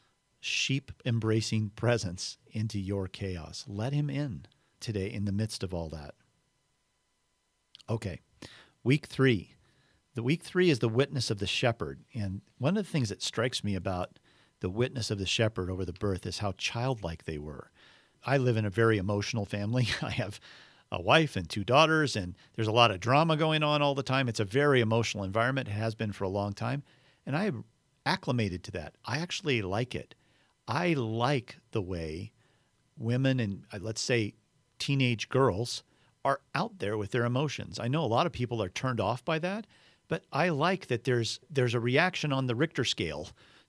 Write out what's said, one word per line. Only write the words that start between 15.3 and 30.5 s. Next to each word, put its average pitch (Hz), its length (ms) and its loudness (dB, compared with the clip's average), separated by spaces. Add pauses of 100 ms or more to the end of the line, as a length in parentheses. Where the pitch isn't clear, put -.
over 92 140 -4
the 85 80 -6
birth 95 340 -2
is 87 120 -6
how 101 200 -2
childlike 117 680 -4
they 80 140 -6
were. 76 320 -12 (560)
I 135 120 4
live 123 180 2
in 110 80 2
a 104 60 -2
very 110 280 4
emotional 101 460 -2
family. 107 500 -2
<laughs> - 80 -4
I 135 80 -4
have 107 300 -4 (520)
a - 80 -2
wife 143 360 4
and 85 120 -4
two 104 140 -4
daughters, 151 540 4
and 90 180 -6 (200)
there's 113 120 -2
a 110 60 0
lot 117 180 8
of 92 80 -2
drama 151 380 4
going 156 260 2
on 147 180 2
all 143 140 4
the 135 80 -2
time. 131 260 2
It's 113 120 -2
a 110 40 2
very 131 360 4
emotional 113 420 2
environment. 117 460 0
It 104 40 -4
has 107 220 -2
been 110 160 -4
for 101 140 -6
a 95 40 0
long 101 240 0
time. 123 300 -4 (420)
And 139 120 -4
I 196 160 -2 (520)
acclimated 120 600 0
to - 80 -12
that. 82 320 -10
I 131 140 -4
actually 156 440 -2
like 101 320 -2
it. - 220 -10 (500)